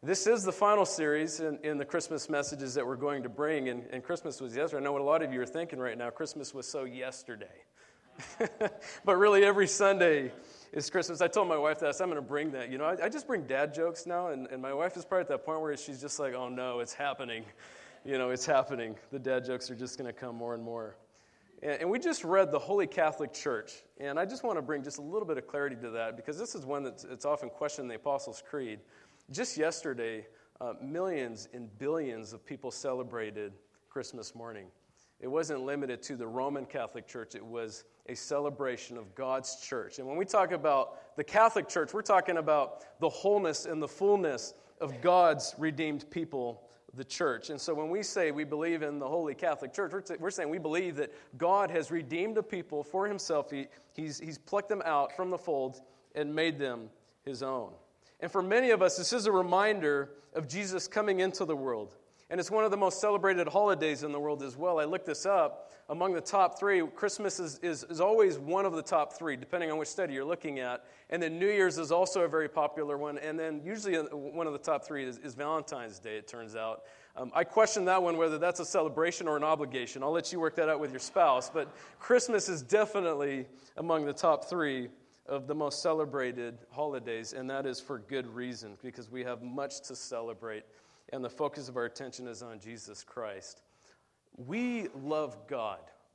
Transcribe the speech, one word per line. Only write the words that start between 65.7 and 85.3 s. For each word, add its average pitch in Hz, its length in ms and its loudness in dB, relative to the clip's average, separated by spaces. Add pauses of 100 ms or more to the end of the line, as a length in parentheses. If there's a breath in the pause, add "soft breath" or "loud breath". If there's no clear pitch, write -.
Among 175 240 0
the 170 80 0
top 180 400 4
three, 196 200 6 (140)
Christmas 202 460 -2
is, 156 180 -6
is, 165 240 -4
is 165 180 -6
always 196 380 6
one 170 260 0
of 190 80 2
the 160 100 -2
top 151 320 2
three, 160 200 -2
depending 160 380 -2
on 156 60 0
which 147 100 -4
study 170 260 -4
you're 135 100 -2
looking 151 360 -4
at. 123 240 -4 (240 loud breath)
And 175 120 -2
then 165 200 -2
New 190 80 4
Year's 196 280 6
is 160 140 -2
also 185 300 4
a 170 80 4
very 151 200 2
popular 147 480 0
one. 143 220 -4
And 156 180 -4
then 160 280 -4
usually, 202 320 -2
uh, 156 80 2 (100)
one 147 320 -4
of 151 60 -2
the 143 80 -6
top 143 260 0
three 143 180 -4
is, 123 140 -8
is 131 160 -12
Valentine's 143 640 -6
Day, 107 200 -8
it 107 100 -14
turns 113 260 -12
out. 110 280 -6 (340 loud breath)
Um, 127 180 -8
I 170 80 4
question 214 440 6
that 185 140 6
one, 170 160 2
whether 160 220 4
that's 175 220 2
a 170 40 -2
celebration 160 640 2
or 151 100 2
an 143 60 2
obligation. 139 640 0
I'll 147 80 2
let 165 200 0
you 180 60 -4
work 160 160 0
that 165 140 4
out 156 100 2
with 147 140 -2
your 131 80 -6
spouse. 139 500 4
But 147 160 -2 (320 loud breath)
Christmas 240 500 4
is 165 140 -2
definitely 156 840 2 (300 loud breath)
among 160 300 2
the 143 60 -2
top 156 320 4
three 139 460 0 (360 soft breath)
of 139 220 -4